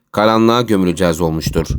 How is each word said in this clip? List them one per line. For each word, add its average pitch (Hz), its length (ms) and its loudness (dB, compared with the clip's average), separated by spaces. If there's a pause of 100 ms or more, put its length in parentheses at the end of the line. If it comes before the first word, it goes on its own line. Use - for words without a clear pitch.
(120)
karanlığa 113 500 2
gömüleceğiz 90 580 0
olmuştur. 80 460 -2 (120)